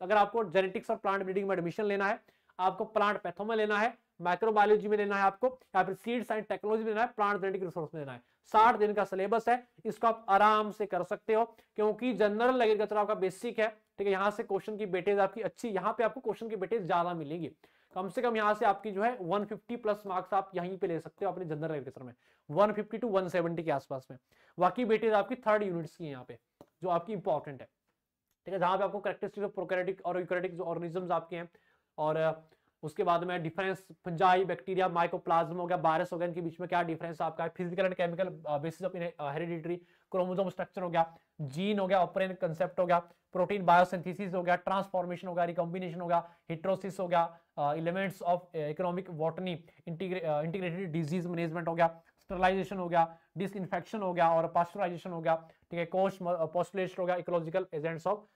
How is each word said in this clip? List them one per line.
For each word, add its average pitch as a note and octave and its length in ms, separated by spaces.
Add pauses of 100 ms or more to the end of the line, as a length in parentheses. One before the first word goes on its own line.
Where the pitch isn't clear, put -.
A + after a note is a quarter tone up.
अगर F#3 160
आपको G#3 260
जेनेटिक्स F#3+ 460
और A3+ 60
प्लांट G3 280
ब्रीडिंग F#3+ 260
में F#3+ 80
एडमिशन E3+ 260
लेना G3+ 220
है, G#3+ 180 (360)
आपको F#3 260
प्लांट G#3 360
पैथो F#3 240
में A3+ 100
लेना G#3+ 220
है, A3+ 200 (240)
माइक्रोबायोलॉजी G#3 640
में G#3 100
लेना G3+ 180
है G3 60
आपको, B3 380 (160)
या F#3 80
फिर E3 100
सीड A#3 300
साइंस G#3+ 240
टेक्नोलॉजी G#3+ 360
में A3 80
लेना G#3+ 100
है, A#3+ 60
प्लांट G3+ 340
जेनेटिक F#3+ 220
रिसोर्स E3 300
में D#3+ 80
लेना C3+ 120
है, A#2+ 80 (240)
साठ A3 300
दिन G#3 180
का G3+ 100
सिलेबस G3+ 460
है, B3 180 (180)
इसको A3+ 220
आप A3+ 220
आराम G#3+ 420
से G3+ 140
कर F3+ 180
सकते G#3 300
हो, A3 120
क्योंकि G#3+ 680
जनरल G#3+ 480
एग्रीकल्चर G#3+ 360
आपका G3 180
बेसिक F#3+ 440
है। G#3+ 100
ठीक - 380
है, G3+ 40
यहाँ G3 200
से G#3+ 120
क्वेश्चन G3 340
की G#3 80
वेटेज F#3+ 340
आपकी G3 220
अच्छी, G3+ 280
यहाँ G3 240
पे A#3+ 100
आपको A3 160
क्वेश्चन A3 300
की A3 60
वेटेज F#3+ 320
ज्यादा F3 260
मिलेगी। D#3+ 380 (440)
कम F#3+ 140
से G#3 120
कम A#3 160
यहाँ G#3+ 160
से G#3+ 120
आपकी G#3 260
जो F#3+ 120
है B3 180
वन F#3+ 240
फिफ्टी G#3+ 300
प्लस G#3+ 320
मार्क्स F#3 260
आप F#3+ 220
यहीं F3+ 220
पे F#3 100
ले E3 120
सकते - 260
हो F#3 60
अपने F3+ 140
जनरल D#3 260
एग्रीकल्चर C3 320
में, B2 100 (380)
वन G3 200
फिफ्टी G#3+ 260
to G3+ 60
वन F#3+ 240
सेवेंटी E3+ 360
के D#3 80
आसपास C3+ 400
में। B2+ 60 (420)
बाकी F#3 240
वेटेज A3 300
आपकी G#3+ 220
थर्ड G#3+ 280
यूनिट्स E3+ 320
की F3 100
है D3 60
यहाँ B2+ 160
पे, A#2+ 120 (440)
जो F3+ 60
आपकी F3 240
इंपॉर्टेंट D3+ 480
है। A2+ 80 (760)
ठीक F3 80
है, F#3+ 60
जहाँ F3+ 180
पे G3 60
आपको F#3+ 140
characteristics G3+ 520
of G3 100
prokaryotic F#3 440
और F3+ 180
eukaryotic F3+ 300
जो E3+ 120
organisms E3+ 480
आपके E3 240
हैं, E3+ 140 (480)
और, D#3 200
अ, D#3+ 160 (500)
उसके D#3 200
बाद E3+ 200
में F3+ 200
डिफरेंस F#3+ 480
फंजाई, F#3 540
बैक्टीरिया, F3+ 440
माइकोप्लाज्म E3+ 640
हो F3+ 100
गया, F3 120
वायरस D#3+ 360
हो F3 40
गया, F3 100
इनके F3 140
बीच E3 180
में F3+ 100
क्या F3 140
डिफरेंस E3 380
आपका D#3+ 220
है, E3 100
physical F3+ 320
and F#3 140
chemical, E3+ 460
अ, D3 120
basis D#3 240
of, F3+ 380
अ, C#3+ 160
hereditary, E3+ 420 (340)
क्रोमोसोम F3+ 380
स्ट्रक्चर F3+ 320
हो F3+ 80
गया, E3 280 (240)
जीन F3+ 380
हो F#3+ 80
गया, F#3 160
ऑपरेंट F#3 360
कॉन्सेप्ट F3 400
हो F#3 60
गया, F3 180 (300)
प्रोटीन F#3 320
बायोसिंथेसिस F3+ 680
हो F#3 100
गया, F3 120
ट्रांसफॉर्मेशन F#3 720
हो F3 60
गया, F3 120
रिकॉम्बिनेशन E3+ 560
हो F3 60
गया, E3+ 220 (220)
heterosis F#3 480
हो F#3 80
गया, E3+ 320 (180)
अ, D3 180
elements E3+ 480
of, F3 160 (160)
अ, D3+ 160
economic F3+ 320
botany, E3 540 (300)
इंटीग्रे-, F3+ 360
अ, D3+ 200
integrated F3+ 500
disease E3 340
management E3+ 400
हो E3 80
गया, E3 260 (180)
स्टरलाइजेशन F#3 580
हो F3+ 120
गया, E3 280 (200)
डिसइंफेक्शन F#3+ 640
हो F#3 120
गया E3+ 160
और E3 180
पास्चराइजेशन F3 640
हो E3+ 120
गया। D#3+ 140 (360)
ठीक E3+ 80
है, E3+ 60
कोष F#3+ 360
म-, F3 100
अ, E3+ 140
postulation F3 540
हो F3+ 60
गया, F3+ 120
ecological F3 480 (100)
agents D#3+ 320
of, G3+ 100 (180)